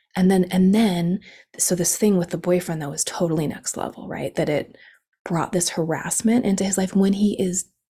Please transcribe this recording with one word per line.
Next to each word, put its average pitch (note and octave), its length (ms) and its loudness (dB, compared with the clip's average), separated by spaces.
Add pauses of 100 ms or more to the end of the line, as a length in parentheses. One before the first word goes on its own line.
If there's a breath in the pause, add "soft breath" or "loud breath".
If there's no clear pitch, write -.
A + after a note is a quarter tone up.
(160 loud breath)
and F#3 140 4
then, F#3 220 4
and F#3 220 4
then, F#3 460 2 (380 loud breath)
so - 160 -2
this F3 240 0
thing G#3 180 4
with E3+ 140 0
the F3 80 -4
boyfriend, F3 440 0
that C#3+ 100 -6
was D#3 120 -6
totally D#3+ 440 -2
next - 280 -8
level, - 320 -8
right? - 280 -8
That D3+ 120 0
it - 300 -4 (480 loud breath)
brought E3 260 -2
this F3 180 0
harassment E3+ 760 -2
into G3 180 0
his G3 140 -2
life F#3+ 180 -2
when G3 180 4
he G3+ 280 0
is F3+ 240 -4 (260)